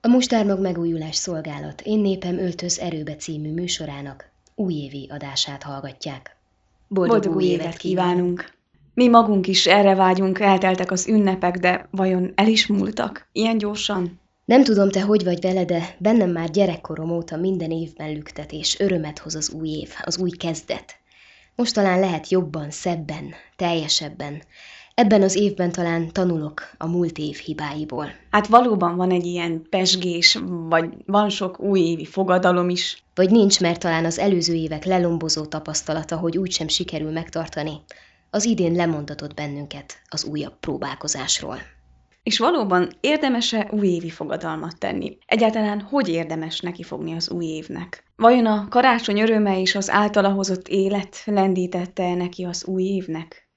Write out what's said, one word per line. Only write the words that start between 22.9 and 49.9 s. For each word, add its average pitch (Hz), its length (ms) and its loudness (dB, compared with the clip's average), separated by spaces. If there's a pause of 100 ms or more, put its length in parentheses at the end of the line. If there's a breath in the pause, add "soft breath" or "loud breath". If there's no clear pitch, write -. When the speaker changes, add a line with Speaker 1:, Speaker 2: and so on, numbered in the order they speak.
Speaker 1:
teljesebben. 156 840 -4 (560 loud breath)
Ebben 208 240 6
az 196 120 4
évben 190 380 0
talán 170 400 -2
tanulok 160 500 -2 (160)
a - 80 -6
múlt 165 320 -2
év 151 180 -6
hibáiból. 151 680 -8 (240)
Speaker 2:
Hát 208 160 2
valóban 208 500 6
van 180 140 2
egy 180 160 2
ilyen 170 440 -4
pezsgés, 180 680 2 (300)
vagy 165 200 2 (180)
van 202 240 2
sok 190 300 -6
újévi 170 440 2
fogadalom 180 640 2
is. - 340 -4 (120)
Speaker 1:
Vagy 185 160 4
nincs, 202 300 6
mert 170 200 0
talán 165 240 0
az 165 140 -2
előző 175 360 2
évek 156 300 -4
lelombozó 170 600 0
tapasztalata, 156 720 -6
hogy 170 220 -2
úgysem 180 300 -4
sikerül 156 420 -4
megtartani, 160 720 -8 (500 soft breath)
az 208 140 0
idén 185 280 2
lemondatott 151 640 -2
bennünket 143 640 -10 (100)
az - 160 -8
újabb 147 360 -8
próbálkozásról. 135 1000 -6 (640)
Speaker 2:
És 220 160 -2
valóban 220 500 2 (120)
érdemes-e 247 720 0
újévi 175 400 0
fogadalmat 160 680 -8
tenni? - 480 -6
Egyáltalán 220 540 2
hogy 233 280 -2
érdemes 160 520 -4
nekifogni 165 540 -8
az 170 160 -6
új 175 140 -4
évnek? 160 600 -10 (120)
Vajon 233 300 6
a 208 220 0
karácsony 240 520 2
öröme 214 400 2
és 185 140 0
az 190 160 -4